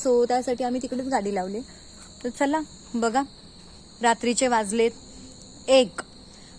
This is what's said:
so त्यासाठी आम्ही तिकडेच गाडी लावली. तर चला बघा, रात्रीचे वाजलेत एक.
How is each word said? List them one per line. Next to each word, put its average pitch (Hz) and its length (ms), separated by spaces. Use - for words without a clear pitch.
so 240 220
त्यासाठी 247 360
आम्ही 247 180
तिकडेच 254 240
गाडी 208 280
लावली. 196 240
तर 247 40
चला 285 200
बघा, 233 280
रात्रीचे 233 460
वाजलेत 226 420
एक. 254 320